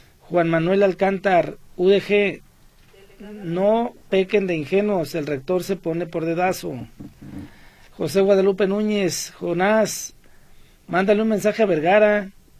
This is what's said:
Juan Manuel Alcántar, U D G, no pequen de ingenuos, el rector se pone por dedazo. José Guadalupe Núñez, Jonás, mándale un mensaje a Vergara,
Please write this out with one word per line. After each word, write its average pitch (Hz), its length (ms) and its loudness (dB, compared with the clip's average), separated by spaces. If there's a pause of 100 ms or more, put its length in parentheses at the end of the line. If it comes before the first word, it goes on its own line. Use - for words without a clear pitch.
(220)
Juan 170 280 0
Manuel 175 340 2
Alcántar, 185 720 0 (180)
U 180 140 2
D 196 120 4
G, 202 400 0 (760)
no 202 760 -2 (160)
pequen 190 380 0
de 175 80 -2
ingenuos, 175 600 -2
el 147 120 -4
rector 151 360 -4
se 190 120 -4
pone 170 300 -6
por 165 200 -6
dedazo. 165 640 -4 (1080)
José 165 240 0
Guadalupe 196 460 2
Núñez, 202 720 -4
Jonás, 185 760 -2 (720)
mándale 196 340 2
un 220 80 0
mensaje 208 340 0
a 202 40 4
Vergara, 196 640 2 (300)